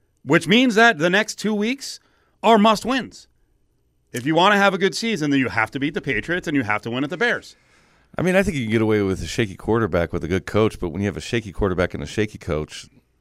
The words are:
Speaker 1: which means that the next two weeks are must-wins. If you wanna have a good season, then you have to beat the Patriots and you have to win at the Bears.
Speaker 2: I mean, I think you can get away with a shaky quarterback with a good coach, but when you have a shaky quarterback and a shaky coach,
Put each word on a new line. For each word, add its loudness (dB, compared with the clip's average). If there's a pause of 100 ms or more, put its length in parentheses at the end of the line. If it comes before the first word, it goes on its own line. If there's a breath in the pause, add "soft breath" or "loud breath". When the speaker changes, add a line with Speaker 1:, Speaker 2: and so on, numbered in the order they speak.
(240)
Speaker 1:
which 2
means 4
that 6
the 2
next 0
two -2
weeks -6 (420)
are 6
must-wins. 0 (840)
If -8
you 0
wanna 6
have 4
a -4
good 0
season, -4
then 2
you 0
have -2
to -6
beat -4
the -8
Patriots -4
and -2
you 0
have -2
to -8
win -4
at -6
the -10
Bears. -4 (600 soft breath)
Speaker 2:
I -4
mean, 2
I 4
think -2
you -2
can -4
get 4
away 2
with -2
a -8
shaky -4
quarterback 0
with -4
a -6
good -2
coach, 0
but -6
when -6
you 0
have -6
a -10
shaky -6
quarterback -2
and -8
a -10
shaky -6
coach, -8 (340)